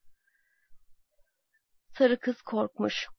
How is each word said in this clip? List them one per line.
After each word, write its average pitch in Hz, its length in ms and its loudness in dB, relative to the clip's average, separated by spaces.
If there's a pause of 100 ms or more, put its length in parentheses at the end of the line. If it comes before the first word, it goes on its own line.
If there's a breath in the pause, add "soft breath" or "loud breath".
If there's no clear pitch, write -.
(2000)
Sarı 247 220 6
kız 247 220 -2
korkmuş, 214 640 -2 (120)